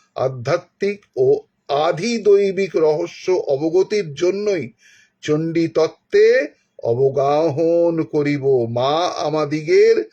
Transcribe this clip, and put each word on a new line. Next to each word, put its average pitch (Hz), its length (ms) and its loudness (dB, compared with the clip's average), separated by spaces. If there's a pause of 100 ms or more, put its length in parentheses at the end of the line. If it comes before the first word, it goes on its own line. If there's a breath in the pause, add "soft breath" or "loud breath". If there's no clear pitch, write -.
(160)
আধ্যাত্মিক 135 880 -4 (100)
ও 131 240 2 (280)
আধিদৈবিক 190 1080 0
রহস্য 160 560 -2
অবগতির 170 840 -2
জন্যই 185 560 -4 (520 soft breath)
চণ্ডীতত্ত্বে 165 1300 0 (360)
অবগাহন 147 1200 0
করিব। 139 680 0
মা 139 380 -2
আমাদিগের 160 1040 0